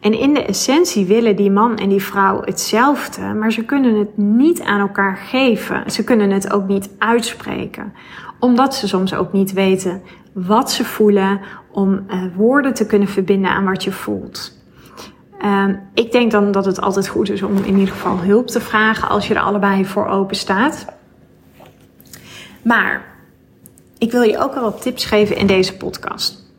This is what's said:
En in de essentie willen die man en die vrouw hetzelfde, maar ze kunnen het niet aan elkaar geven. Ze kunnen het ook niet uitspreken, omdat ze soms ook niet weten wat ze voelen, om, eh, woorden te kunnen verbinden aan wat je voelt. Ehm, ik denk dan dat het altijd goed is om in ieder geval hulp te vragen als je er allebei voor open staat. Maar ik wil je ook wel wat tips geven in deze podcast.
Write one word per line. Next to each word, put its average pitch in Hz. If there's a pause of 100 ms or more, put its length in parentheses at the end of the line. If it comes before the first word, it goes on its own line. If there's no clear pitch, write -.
En 214
in 277
de 277
essentie 254
willen 220
die 202
man 208
en 196
die 196
vrouw 196
hetzelfde, 208
maar 214
ze 226
kunnen 262
het 208
niet 240
aan 202
elkaar 196
geven. -
Ze -
kunnen 208
het 196
ook 202
niet 196
uitspreken, - (460)
omdat 254
ze -
soms 190
ook -
niet 196
weten 190 (320)
wat 208
ze -
voelen, 202 (320)
om, 196
eh, 185 (120)
woorden 254
te 214
kunnen 202
verbinden 190
aan 196
wat 190
je 196
voelt. - (840)
Ehm, 196 (180)
ik 226
denk 233
dan 208
dat 196
het 190
altijd 190
goed 214
is 202
om 196
in 196
ieder 196
geval 185
hulp 202
te -
vragen 220
als -
je 226
er -
allebei 196
voor 202
open 196
staat. 220 (1800)
Maar - (920)
ik 233
wil 247
je 220
ook 269
wel 269
wat 208
tips -
geven 208
in 196
deze 185
podcast. -